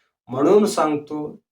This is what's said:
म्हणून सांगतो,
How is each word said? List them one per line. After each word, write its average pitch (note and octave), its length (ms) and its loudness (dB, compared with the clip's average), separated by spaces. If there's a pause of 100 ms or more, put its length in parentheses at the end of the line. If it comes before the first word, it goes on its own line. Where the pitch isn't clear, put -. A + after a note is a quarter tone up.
(280)
म्हणून E3 380 2
सांगतो, D3+ 760 -4 (100)